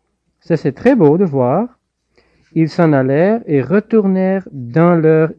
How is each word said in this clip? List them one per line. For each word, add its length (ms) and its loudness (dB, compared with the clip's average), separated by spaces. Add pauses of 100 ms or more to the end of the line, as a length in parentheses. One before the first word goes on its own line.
(400)
ça 180 -4
c'est 160 -4
très 220 0
beau 220 4
de 80 0
voir, 540 -2 (720)
ils 160 0
s'en 240 0
allèrent 540 0
et 140 0
retournèrent 880 -2
dans 440 0
leur 440 2